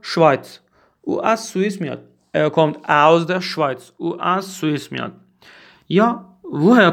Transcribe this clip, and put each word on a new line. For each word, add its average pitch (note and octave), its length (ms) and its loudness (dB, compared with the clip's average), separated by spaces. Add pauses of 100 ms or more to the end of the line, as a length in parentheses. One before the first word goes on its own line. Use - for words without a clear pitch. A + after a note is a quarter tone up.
Schweiz. - 580 0 (400)
او - 240 -6
از A3+ 160 0
سوئیس F#3+ 400 -6
میاد. B2+ 220 -8 (340)
Er D3+ 140 0
kommt D#3 260 0 (120)
aus D#3+ 380 4
der F3+ 140 -4
Schweiz. D3 560 -6
او F3 260 -8
از F#3 220 -2
سوئیس D3+ 480 -6
میاد. B2 200 -10 (760)
یا A3 360 0 (180)
woher F#3 500 4